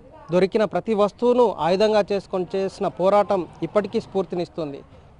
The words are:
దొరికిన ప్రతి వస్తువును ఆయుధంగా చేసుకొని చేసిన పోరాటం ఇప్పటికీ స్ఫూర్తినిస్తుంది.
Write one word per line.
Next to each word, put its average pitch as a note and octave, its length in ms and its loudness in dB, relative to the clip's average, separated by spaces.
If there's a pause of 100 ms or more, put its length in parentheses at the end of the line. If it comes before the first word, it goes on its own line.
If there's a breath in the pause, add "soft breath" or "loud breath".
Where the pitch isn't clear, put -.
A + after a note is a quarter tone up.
(340)
దొరికిన F#3+ 300 2 (100)
ప్రతి F3+ 260 -2
వస్తువును A#3+ 440 2 (220)
ఆయుధంగా G#3 360 2 (100)
చేసుకొని F#3+ 420 -4
చేసిన F#3+ 340 -4 (120)
పోరాటం G3 420 2 (240)
ఇప్పటికీ G3 400 -2
స్ఫూర్తినిస్తుంది. F3 760 -6 (400)